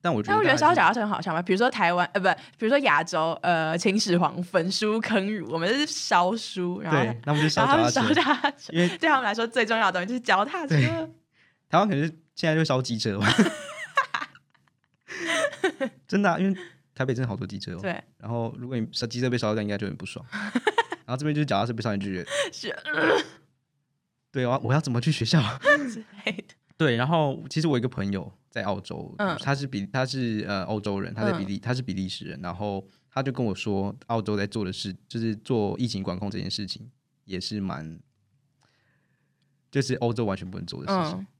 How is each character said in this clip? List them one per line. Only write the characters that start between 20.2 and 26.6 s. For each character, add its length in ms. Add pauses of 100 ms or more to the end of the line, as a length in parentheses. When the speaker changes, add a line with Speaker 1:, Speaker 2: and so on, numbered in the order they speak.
Speaker 2:
<laughs> 40 (720)
Speaker 1:
然 0
后 100
这 80
边 100
就 60
是 60
脚 120
踏 60
车 80
被 80
烧， 160
你 80
就 80
觉 100
得 80 (220)
Speaker 2:
是。 240 (1500)
Speaker 1:
对， 140
我 80
要， 60
我 160
要 40
怎 140
么 80
去 100
学 140
校？ 160 (240)
Speaker 2:
<laughs> 260
之 140 (220)
类 60
的。 220 (220)